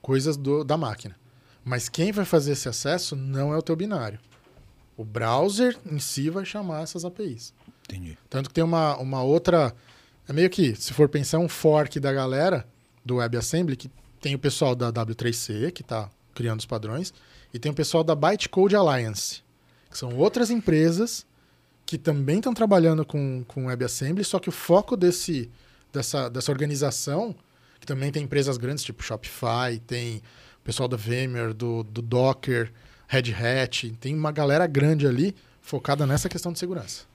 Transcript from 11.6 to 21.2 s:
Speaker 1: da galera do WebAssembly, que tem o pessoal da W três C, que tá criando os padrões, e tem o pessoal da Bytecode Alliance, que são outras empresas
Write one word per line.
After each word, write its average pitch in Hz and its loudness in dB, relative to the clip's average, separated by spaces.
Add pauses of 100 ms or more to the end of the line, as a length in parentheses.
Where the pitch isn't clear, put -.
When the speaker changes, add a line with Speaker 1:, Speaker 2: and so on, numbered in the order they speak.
Speaker 1:
da 139 0
galera 135 0 (380)
do 123 0
WebAssembly, 123 0
que 135 -14 (300)
tem 139 -2
o 135 -4
pessoal 139 2
da 120 0
W 113 -2
três 117 -2
C, 117 -4
que - -16
tá 107 -6 (260)
criando 113 -4
os - -10
padrões, 113 -6 (400)
e 120 -10
tem 151 -4
o 143 -6
pessoal 160 2
da 160 4
Bytecode 190 2
Alliance, 127 2 (480)
que - -14
são 123 -8
outras 214 2
empresas 175 2 (580)